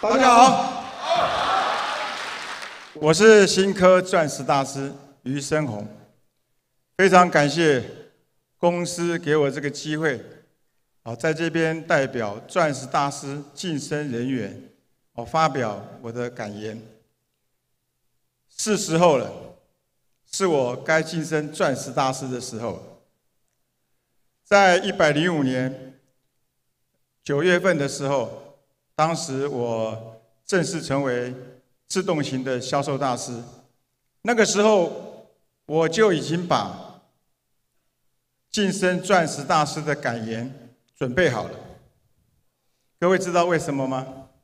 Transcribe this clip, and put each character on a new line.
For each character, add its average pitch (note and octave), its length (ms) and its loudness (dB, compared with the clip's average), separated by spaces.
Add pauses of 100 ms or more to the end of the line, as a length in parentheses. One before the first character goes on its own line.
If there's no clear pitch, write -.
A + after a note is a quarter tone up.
大 B3+ 80 4
家 C4 160 6
好， - 500 6 (2000)
我 D3+ 180 2
是 G#3 320 8
新 F#3+ 260 2
科 F#3 300 6
钻 F3+ 260 2
石 C3+ 160 -8
大 C#3 220 2
师 C3+ 260 -8 (300)
余 C3+ 180 -6
生 D3+ 280 -2
红， G#2 200 -8 (1080)
非 F#3+ 100 4
常 F3+ 220 8
感 D3 180 2
谢 C#3+ 360 2 (720)
公 F3 260 0
司 E3+ 360 -4
给 D#3 180 0
我 C#3 140 2
这 C#3+ 100 -8
个 C#3+ 80 -6
机 D3+ 260 -8
会， D3+ 240 -2 (840)
好， A#2 120 -10
在 D#3+ 160 -2
这 E3 160 -4
边 D#3+ 380 -2
代 D3+ 220 0
表 A2 400 -8
钻 D#3+ 260 0
石 B2+ 140 -10
大 C#3+ 240 -2
师 C#3 280 -12 (140)
晋 E3 240 -6
升 D3 340 -6
人 A#2+ 160 -6
员， G#2+ 440 -8 (420)
好， A#2 100 -10
发 D#3+ 240 0
表 A#2 320 -4 (220)
我 A#2 100 -12
的 A#2+ 160 -6
感 G#2+ 320 -10
言。 A2 220 -12 (1700)
是 - 260 -2
时 D#3+ 220 -2
候 E3 200 6
了， G#2 140 -4 (1000)
是 F#3+ 160 -2
我 C3 280 2
该 D#3+ 280 0
晋 D#3+ 200 -4
升 D3+ 300 -4
钻 D3 220 0
石 B2+ 160 -10
大 C3 200 0
师 C3+ 160 -8
的 B2 140 -8
时 A2+ 160 -10
候。 G#2+ 240 -8 (1600)
在 G3 340 6
一 F#3+ 140 -2
百 D#3 200 4
零 D#3+ 260 2
五 C#3+ 60 0
年 B2+ 580 -4 (1200)
九 C#3+ 200 0
月 F3 160 4
份 E3+ 180 2
的 C#3+ 100 -2
时 C#3 200 -6
候， C3 500 -4 (380)
当 D#3+ 200 2
时 C3+ 320 -4
我 A2+ 720 -4 (260)
正 F#3 160 0
式 D#3+ 200 -4
成 C#3 220 -2
为 B2 300 -4 (540)
自 F#3 160 -4
动 D#3+ 180 0
型 C3 220 -4
的 B2+ 160 -2
销 C#3+ 220 -2
售 C#3 160 -4
大 B2+ 180 -2
师。 A#2+ 260 -10 (840)
那 A#3 120 0
个 A3 80 4
时 G3 180 2
候， - 680 0 (380)
我 D#3+ 200 2
就 G#3 240 4
已 D#3 80 0
经 E3 260 -4
把 G#2 560 -4 (1500)
晋 G3 240 0
升 F3+ 280 0
钻 F3+ 240 4
石 C#3+ 180 -8
大 D3+ 200 2
师 D3 180 -4
的 C#3+ 140 -2
感 A#2 300 -6
言 A2+ 480 -10 (240)
准 B2 160 -4
备 E3+ 160 2
好 A2 140 -4
了。 E2 80 -10 (1500)
各 F3 80 0
位 F#3 100 4
知 F3+ 140 -4
道 F3 140 2
为 F3 120 2
什 C#3+ 160 -4
么 C3+ 140 -2
吗？ C3 380 -8 (180)